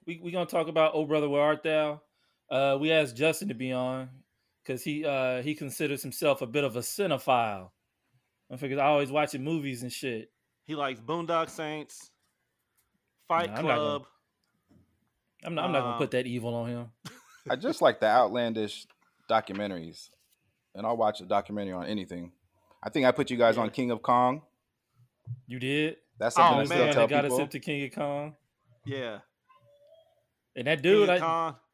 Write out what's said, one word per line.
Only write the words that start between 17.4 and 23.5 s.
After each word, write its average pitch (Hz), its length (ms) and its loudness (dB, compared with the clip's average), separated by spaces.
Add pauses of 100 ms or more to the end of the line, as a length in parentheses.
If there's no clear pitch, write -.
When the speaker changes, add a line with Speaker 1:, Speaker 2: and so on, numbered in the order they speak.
Speaker 3:
I - 60 0
just 254 260 -2
like 131 160 6
the 110 80 2
outlandish 110 800 2 (420)
documentaries, 98 840 -4 (680)
and 104 100 -6
I'll 117 100 0
watch 107 240 2
a 92 60 -14
documentary 101 480 -2
on 90 120 -6
anything. 87 440 -8 (500)
I 107 100 -10
think 135 160 2
I 127 60 8
put 135 180 0
you 123 60 -2
guys 113 200 6